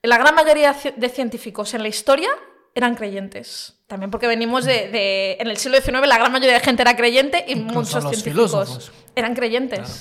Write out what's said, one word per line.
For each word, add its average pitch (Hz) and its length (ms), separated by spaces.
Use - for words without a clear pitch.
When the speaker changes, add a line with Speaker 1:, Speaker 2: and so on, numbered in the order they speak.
Speaker 1:
La 233 140
gran 294 180
mayoría 302 400
ci-, 277 200
de 240 140
científicos 226 640
en 233 80
la 214 60
historia 277 420
eran 240 200
creyentes. - 920
También 196 240
porque 226 160
venimos 233 380
de, 226 240
de, 196 500
en 220 80
el 214 100
siglo 262 200
diecinueve 262 300
la 247 100
gran 240 140
mayoría 254 240
de 233 40
gente 247 220
era 240 140
creyente 269 520
y 262 60
Speaker 2:
Incluso 226 200
Speaker 1:
muchos 240 60
Speaker 2:
los 139 100
Speaker 1:
científicos 214 380
Speaker 2:
filósofos. 156 400
Speaker 1:
eran 240 200
creyentes. 240 440
Speaker 2:
Claro, 208 220